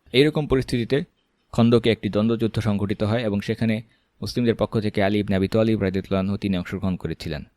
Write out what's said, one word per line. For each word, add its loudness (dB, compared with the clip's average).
এইরকম 4
পরিস্থিতিতে 0
খন্দকে 4
একটি -2
দ্বন্দ্বযুদ্ধ 0
সংঘটিত -2
হয় 0
এবং -2
সেখানে -2
মুসলিমদের -2
পক্ষ -2
থেকে -2
আলী 2
ইবনে 0
আবি 2
তালিব 2
রাদিয়াল্লাহু -2
আনহু -2
তিনি -2
অংশগ্রহণ -4
করেছিলেন -8